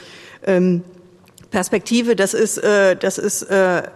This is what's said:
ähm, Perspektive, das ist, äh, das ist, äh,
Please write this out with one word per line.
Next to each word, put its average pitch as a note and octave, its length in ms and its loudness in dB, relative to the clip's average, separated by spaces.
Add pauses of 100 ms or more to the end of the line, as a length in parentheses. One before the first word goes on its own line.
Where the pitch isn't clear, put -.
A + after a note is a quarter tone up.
(440)
ähm, F3+ 380 2 (720)
Perspektive, A#3 640 0
das F#3+ 180 0
ist, - 240 -2
äh, G3 380 2
das F#3 220 -4
ist, - 260 -4
äh, F#3 400 0 (120)